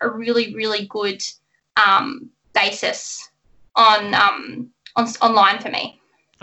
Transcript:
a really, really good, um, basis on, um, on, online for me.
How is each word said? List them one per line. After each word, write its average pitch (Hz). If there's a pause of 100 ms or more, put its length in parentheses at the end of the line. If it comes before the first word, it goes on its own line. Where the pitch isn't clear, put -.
a 233
really, 226
really 214
good, 196 (540)
um, 196 (260)
basis - (440)
on, 214
um, - (280)
on, 233 (160)
online 202
for 220
me. - (440)